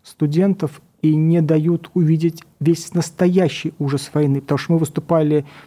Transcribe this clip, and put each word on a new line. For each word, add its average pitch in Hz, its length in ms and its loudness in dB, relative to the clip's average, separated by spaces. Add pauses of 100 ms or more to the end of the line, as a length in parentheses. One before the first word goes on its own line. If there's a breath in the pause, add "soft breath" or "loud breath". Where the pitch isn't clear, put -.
студентов 160 800 -2 (220)
и 156 120 2
не 165 280 2
дают 160 500 0
увидеть 160 520 0 (160)
весь 165 340 -2
настоящий 180 840 0
ужас 139 360 -4
войны. 143 260 0
Потому 139 160 -2
что - 160 -4
мы 165 60 4
выступали, 156 680 0 (220 loud breath)